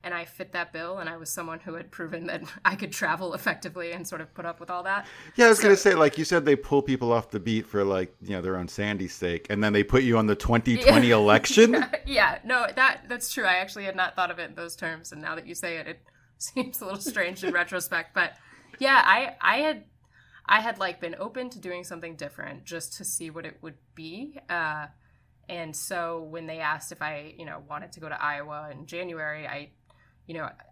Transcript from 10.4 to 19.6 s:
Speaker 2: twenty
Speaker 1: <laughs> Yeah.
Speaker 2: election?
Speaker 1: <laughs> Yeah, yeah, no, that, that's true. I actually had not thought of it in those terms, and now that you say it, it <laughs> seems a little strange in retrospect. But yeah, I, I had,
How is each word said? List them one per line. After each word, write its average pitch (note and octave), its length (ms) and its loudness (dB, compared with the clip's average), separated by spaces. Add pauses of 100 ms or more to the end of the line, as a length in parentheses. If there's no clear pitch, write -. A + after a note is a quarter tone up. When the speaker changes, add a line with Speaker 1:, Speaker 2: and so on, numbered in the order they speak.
Speaker 2:
twenty B3 320 8
Speaker 1:
<laughs> - 20 6
Yeah. - 60 8
Speaker 2:
election? A3+ 560 8
Speaker 1:
<laughs> C4+ 100 2
Yeah, - 80 -4 (160)
yeah, G#3+ 380 2
no, A#3+ 300 0
that, C4 340 2
that's A#3+ 240 -8
true. A#3+ 120 -4
I F#3 100 4
actually F#3+ 300 -4
had F#3+ 120 -6
not F#3 200 -2
thought F3+ 140 -2
of E3+ 80 -8
it E3 120 -10
in D#3+ 60 -20
those E3+ 200 -12
terms, E3 360 -10
and D3+ 100 -16
now D#3+ 140 -8
that E3 100 -14
you E3+ 80 -14
say E3+ 240 -8
it, D3+ 80 -10
it F3 140 -14 (200)
<laughs> - 180 -20
seems - 420 -6
a A3 40 -12
little G3 160 -8
strange F#3+ 440 -4
in F#3 80 -2
retrospect. F3 640 -4
But F3 180 -2 (460)
yeah, C4+ 260 6
I, A#3+ 360 4
I G#3+ 180 2
had, D4+ 260 0 (640)